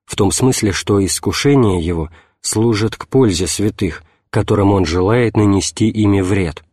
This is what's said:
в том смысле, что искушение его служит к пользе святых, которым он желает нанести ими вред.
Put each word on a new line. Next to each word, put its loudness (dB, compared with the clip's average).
в -14
том 2
смысле, 0
что 0
искушение 0
его -4
служит -2
к -18
пользе 2
святых, -4
которым 2
он 2
желает 0
нанести 2
ими 2
вред. -2